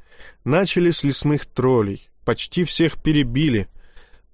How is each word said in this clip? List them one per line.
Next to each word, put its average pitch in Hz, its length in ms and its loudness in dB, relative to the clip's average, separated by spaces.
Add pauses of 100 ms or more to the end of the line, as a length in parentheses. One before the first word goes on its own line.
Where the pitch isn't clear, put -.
(420)
Начали 170 480 2
с - 140 -4
лесных 143 420 0
троллей, 117 640 0 (140)
почти - 400 -2
всех - 360 -2
перебили — 135 680 0 (640)